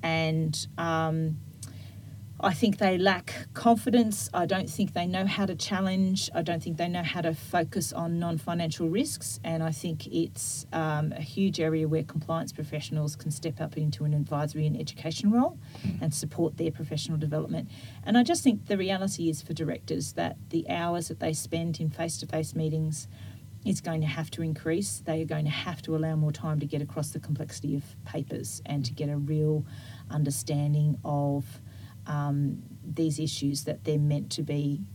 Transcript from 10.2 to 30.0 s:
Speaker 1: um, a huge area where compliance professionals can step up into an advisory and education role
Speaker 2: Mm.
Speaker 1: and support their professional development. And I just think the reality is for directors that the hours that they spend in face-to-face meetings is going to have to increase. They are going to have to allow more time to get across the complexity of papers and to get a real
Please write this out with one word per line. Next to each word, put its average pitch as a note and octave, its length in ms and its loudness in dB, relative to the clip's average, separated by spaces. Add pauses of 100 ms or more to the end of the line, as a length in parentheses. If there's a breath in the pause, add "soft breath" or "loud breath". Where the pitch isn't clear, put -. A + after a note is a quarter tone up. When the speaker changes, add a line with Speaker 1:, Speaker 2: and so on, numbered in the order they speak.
Speaker 1:
um, D#3 400 0
a - 80 -6
huge F3+ 400 0
area D#3+ 260 4
where D#3 160 2
compliance - 480 -2
professionals D3+ 640 -4
can - 160 -6
step D#3+ 300 -4
up D#3 160 -4
into D3+ 260 0
an D3+ 100 2
advisory D3+ 540 0
and - 100 2
education E3 540 0
role C4+ 260 6 (260 loud breath)
Speaker 2:
Mm. F#3 180 -2
Speaker 1:
and D#3 120 0
support - 440 0
their E3 140 0
professional D3+ 460 -4
development. D#3 520 -2 (360 loud breath)
And A3 120 6
I B3 60 8
just E4 200 2
think A3 220 4
the G3+ 120 2
reality F#3+ 520 0
is D3+ 120 -2
for - 120 -6
directors - 600 -4
that E3 220 -2 (140)
the D#3+ 200 0
hours E3+ 380 0
that - 140 -6
they D#3+ 100 2
spend E3 480 -2
in D#3+ 120 2
face-to-face D#3+ 640 -2
meetings D#3 520 0 (560 loud breath)
is G3 160 2
going D#3+ 220 -2
to D3+ 60 2
have D#3 240 -2
to - 100 -6
increase. E3 640 0
They D#3+ 160 0
are D#3+ 40 -2
going D3+ 200 0
to D3 60 2
have E3+ 320 -4
to D#3+ 120 0
allow D#3 220 2
more D3+ 160 4
time D3+ 260 0
to C#3+ 60 0
get C#3+ 160 -2
across D3 300 -4
the D#3 100 -6
complexity D3 560 -4
of - 260 -6
papers - 640 -6
and C#3+ 180 0
to A#2+ 80 -2
get D3 160 -4
a D3 80 0
real D3+ 480 2 (460 loud breath)